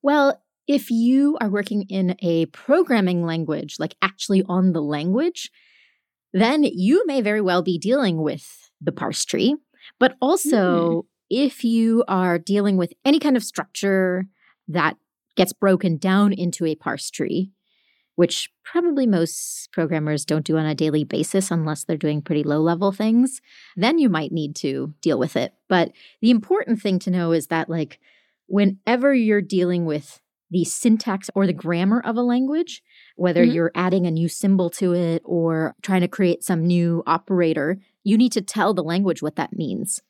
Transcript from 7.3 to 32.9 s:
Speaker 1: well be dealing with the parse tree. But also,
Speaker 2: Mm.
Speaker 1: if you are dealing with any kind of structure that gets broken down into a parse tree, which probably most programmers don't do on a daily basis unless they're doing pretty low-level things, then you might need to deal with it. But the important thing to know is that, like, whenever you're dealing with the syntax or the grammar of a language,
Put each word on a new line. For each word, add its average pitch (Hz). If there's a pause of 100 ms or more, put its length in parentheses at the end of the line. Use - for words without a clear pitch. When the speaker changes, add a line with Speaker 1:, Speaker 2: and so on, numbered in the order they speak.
Speaker 1:
well 180
be 175
dealing 202
with - (120)
the 156
parse -
tree. - (440)
But 254
also, 294 (340)
Speaker 2:
Mm. 165 (240)
Speaker 1:
if 262
you 226
are 185
dealing 202
with 175 (100)
any 285
kind 285
of 214
structure 190 (400)
that 160 (380)
gets 185
broken 185
down 196
into 175
a 156
parse -
tree, - (640)
which - (120)
probably 311
most -
programmers 151
don't 151
do 160
on 156
a 156
daily 151
basis -
unless 156
they're 165
doing 151
pretty 151
low-level 170
things, 226 (360)
then 240
you 277
might 156
need 151
to 135
deal 156
with 127
it. 123 (140)
But 175 (280)
the 220
important 240
thing 190
to 190
know 175
is 160
that, 165
like, 160 (480)
whenever 208
you're 214
dealing 180
with 151 (300)
the 170
syntax 214
or 196
the 175
grammar 175
of 220
a 247
language, 262 (340)